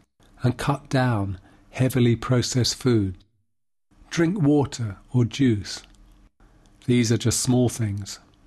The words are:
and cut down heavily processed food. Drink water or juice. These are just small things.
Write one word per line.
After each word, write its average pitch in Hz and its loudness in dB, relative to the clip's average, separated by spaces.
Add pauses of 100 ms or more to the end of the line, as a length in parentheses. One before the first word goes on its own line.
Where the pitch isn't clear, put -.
(440)
and 123 0
cut - -4
down 110 0 (320)
heavily 123 2
processed 120 0
food. 104 0 (920)
Drink 170 0
water 139 0 (160)
or 123 4
juice. 110 -2 (1040)
These 123 2
are 113 2
just 110 0
small 123 2
things. 101 -6 (280)